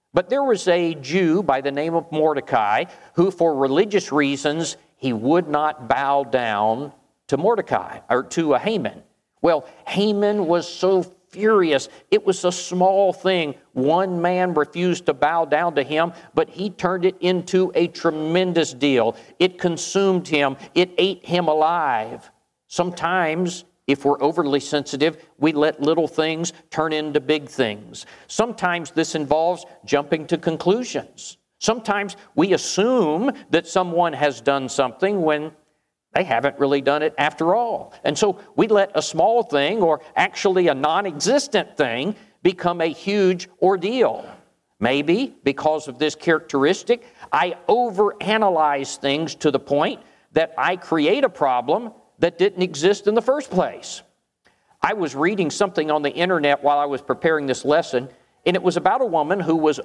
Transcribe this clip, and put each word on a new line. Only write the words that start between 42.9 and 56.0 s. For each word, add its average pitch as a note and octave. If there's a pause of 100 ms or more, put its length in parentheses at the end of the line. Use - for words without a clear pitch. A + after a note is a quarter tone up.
ordeal. F#3+ (540)
Maybe D3
because D3+
of B2
this D3
characteristic, E3 (280)
I E3 (120)
overanalyze G3
things C#3+
to D#3
the C3
point D#3+ (320)
that D#3+
I D#3+
create F3
a B3
problem C#3+ (280)
that E3+
didn't F#3
exist F#3
in G#3+
the A3+
first C4+
place. D#3+ (800)
I F3+
was E3
reading E3+
something F3
on D3+